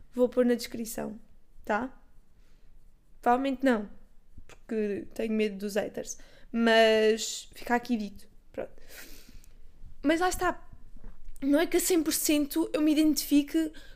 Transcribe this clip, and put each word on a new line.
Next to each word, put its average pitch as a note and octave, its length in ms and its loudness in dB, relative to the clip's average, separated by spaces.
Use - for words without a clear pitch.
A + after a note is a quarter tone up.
vou B3 160 4
pôr B3 160 2
na A#3+ 100 4
descrição, A3+ 640 -6
tá? A#3 260 -2
Provavelmente C4 420 2
não, A3 240 2
porque G#3 680 -6
tenho A3+ 180 -4
medo G#3+ 240 0
dos G3 200 -8
haters, - 420 -4
mas A3 1000 4
fica - 200 -2
aqui A#3+ 220 0
dito, G#3 320 -8
pronto. - 200 -10
Mas D#4+ 180 2
lá F4+ 80 2
está, F4+ 340 -2
não C#4 160 4
é E4 80 2
que E4+ 120 2
a - 20 4
cem E4+ 220 2
por D4+ 100 0
cento - 600 0
eu D4+ 100 0
me D#4 100 4
identifique D4+ 800 2